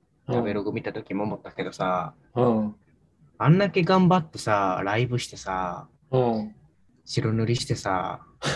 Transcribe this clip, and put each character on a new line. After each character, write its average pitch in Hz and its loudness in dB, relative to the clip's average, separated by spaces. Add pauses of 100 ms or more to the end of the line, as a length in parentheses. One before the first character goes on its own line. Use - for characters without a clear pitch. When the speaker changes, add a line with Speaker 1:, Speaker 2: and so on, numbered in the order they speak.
(280)
Speaker 1:
う 123 -4
ん。 123 0
Speaker 2:
食 117 2
べ 104 -2
ロ 101 -2
グ 101 -4
見 113 -4
た 107 -6
時 107 -10
も 104 -2
思 101 -4
っ - -18
た - -16
け - -8
ど 92 -6
さ、 92 -4 (180)
Speaker 1:
う 123 2
ん。 110 2 (640)
Speaker 2:
あ 117 4
ん 175 8
だ 202 2
け 185 0
頑 185 6
張 180 6
っ 170 -2
て - -16
さ、 98 0
ラ 101 0
イ 127 2
ブ 120 -2
し - -6
て - -16
さ、 92 -6 (220)
Speaker 1:
う 131 2
ん。 113 0 (500)
Speaker 2:
白 110 -2
塗 110 0
り 117 2
し - -6
て 120 -2
さ、 92 -4 (300)